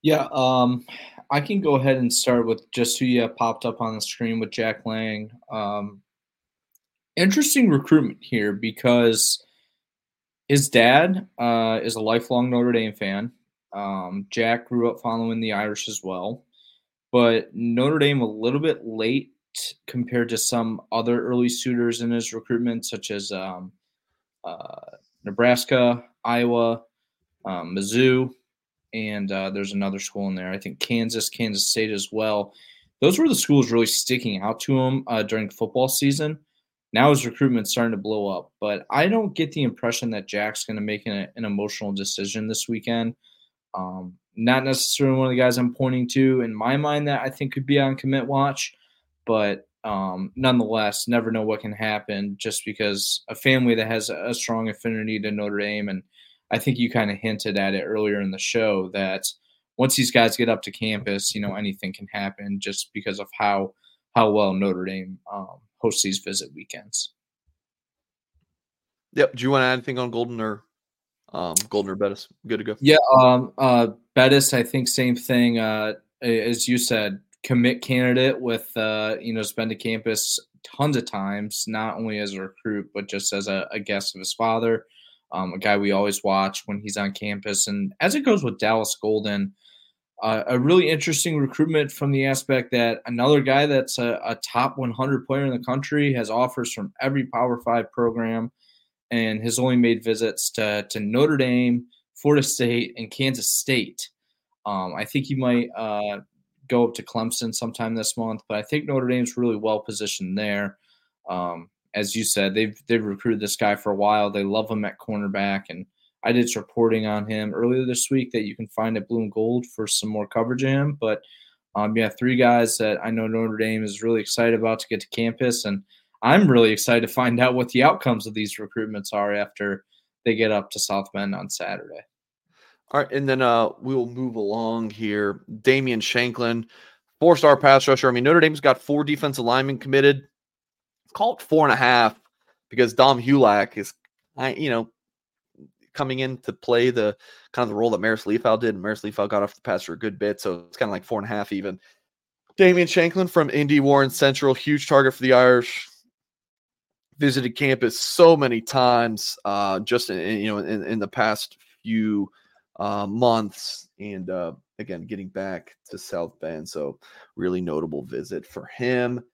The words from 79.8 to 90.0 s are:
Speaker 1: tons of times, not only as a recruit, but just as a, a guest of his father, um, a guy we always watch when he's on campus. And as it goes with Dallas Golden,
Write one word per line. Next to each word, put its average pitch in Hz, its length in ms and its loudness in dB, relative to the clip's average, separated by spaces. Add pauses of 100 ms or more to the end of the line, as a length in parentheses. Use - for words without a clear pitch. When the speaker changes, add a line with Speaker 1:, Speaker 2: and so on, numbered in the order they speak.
Speaker 1:
tons 143 340 -2
of 117 100 -2
times, 101 600 -6
not 110 300 -6
only 107 220 -6
as 101 160 -6
a 95 80 -8
recruit, 101 500 -8
but 101 160 -8
just 98 240 -6
as 101 160 -4
a, 98 240 -4
a 107 60 -8
guest 98 360 -6
of 95 40 -16
his 95 160 -8
father, 113 500 0 (480)
um, 90 220 -6
a 95 40 -8
guy 101 200 2
we 101 140 0
always 101 300 0
watch 98 440 -2
when 104 140 -8
he's 104 180 -10
on 101 140 -4
campus. 104 560 -4
And 101 320 -4
as 190 140 0
it 294 120 -2
goes 208 180 2
with 113 140 -4
Dallas 110 420 0
Golden, 104 540 -2 (680)